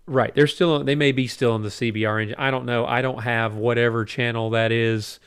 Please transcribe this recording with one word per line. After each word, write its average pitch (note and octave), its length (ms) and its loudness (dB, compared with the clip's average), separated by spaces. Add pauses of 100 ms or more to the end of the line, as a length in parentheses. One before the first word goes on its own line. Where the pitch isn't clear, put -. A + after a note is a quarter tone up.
right, B2+ 260 0
they're D3 140 6
still, D3+ 380 0
they C#3 100 0
may D3 160 2
be B2+ 160 0
still A#2+ 300 0
in G#2+ 60 -2
the G#2 80 -6
C A#2 200 -2
B G#2+ 140 -2
R G#2+ 160 0
engine. G#2+ 180 -6
I C3+ 140 0
don't B2+ 120 -4
know. A#2+ 220 0
I B2 160 0
don't B2+ 220 -4
have A2+ 320 0
whatever A#2 480 2
channel A#2 460 -4
that A2+ 200 2
is A2+ 560 0